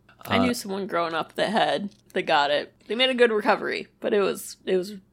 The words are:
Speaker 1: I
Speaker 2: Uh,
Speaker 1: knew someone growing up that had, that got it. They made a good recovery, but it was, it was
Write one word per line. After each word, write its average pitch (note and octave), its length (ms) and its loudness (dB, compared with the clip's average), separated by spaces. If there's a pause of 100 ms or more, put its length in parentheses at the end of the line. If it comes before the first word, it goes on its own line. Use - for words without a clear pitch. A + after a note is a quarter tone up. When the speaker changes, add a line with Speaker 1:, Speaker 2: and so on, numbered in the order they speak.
(240)
Speaker 1:
I G3 140 0
Speaker 2:
Uh, G3 80 4
Speaker 1:
knew B3 80 0
someone G3 320 -6
growing E3+ 280 -2
up D#3+ 200 -6
that - 160 0
had, F3 400 0 (240)
that F#3 80 0
got D3+ 280 2
it. C#3+ 220 -2 (160)
They G#3 60 -4
made C4 160 2
a C4 40 -2
good A#3+ 180 6
recovery, G#3 560 0 (120)
but A3 140 0
it G#3 60 4
was, - 440 -2
it G3 120 2
was F#3+ 180 -4 (180)